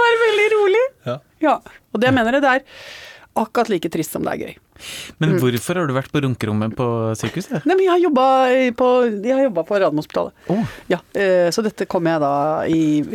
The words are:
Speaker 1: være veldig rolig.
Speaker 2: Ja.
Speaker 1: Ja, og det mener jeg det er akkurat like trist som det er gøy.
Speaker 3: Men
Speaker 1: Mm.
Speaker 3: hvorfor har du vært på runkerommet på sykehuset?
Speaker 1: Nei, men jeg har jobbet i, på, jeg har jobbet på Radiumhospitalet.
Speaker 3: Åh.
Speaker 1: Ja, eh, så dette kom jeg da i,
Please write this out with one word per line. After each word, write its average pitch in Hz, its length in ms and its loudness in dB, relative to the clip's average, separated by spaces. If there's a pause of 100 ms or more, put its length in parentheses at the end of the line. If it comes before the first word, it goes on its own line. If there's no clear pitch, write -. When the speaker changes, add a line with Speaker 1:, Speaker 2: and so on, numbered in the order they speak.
Speaker 1:
være 466 240 2
veldig 427 240 2
rolig. 415 320 2 (220)
Speaker 2:
Ja. 123 120 -6 (220)
Speaker 1:
Ja, 285 200 2 (340)
og 214 80 -4
det 262 120 2
mener 240 200 2
jeg 285 80 2
det 269 80 2
er 262 120 2 (760)
akkurat 233 320 -2
like 175 200 -2
trist 160 220 -4
som - 140 -6
det - 80 -4
er - 40 -6 (100)
gøy. - 80 -14 (640)
Speaker 3:
Men 156 120 2
Speaker 1:
Mm. 180 80 2
Speaker 3:
hvorfor 123 360 0
har 175 120 -2
du 131 60 -2
vært 135 180 -4
på 147 100 -2
runkerommet 110 540 -2
på 117 420 -2
sykehuset? - 480 -6
Speaker 1:
Nei, 349 100 2
men 381 40 2
jeg 381 100 2
har 349 100 2
jobbet 262 520 4
i, 254 200 2
på, 247 520 2
jeg 254 120 0
har 269 140 2
jobbet 165 180 -2
på 208 120 0
Radiumhospitalet. 165 520 -2 (180)
Speaker 3:
Åh. 196 160 0 (220)
Speaker 1:
Ja, 175 100 0 (180)
eh, 180 340 2
så 220 140 -2
dette 202 240 -4
kom 175 180 -2
jeg 165 140 0
da 143 460 0
i, 156 360 2 (120)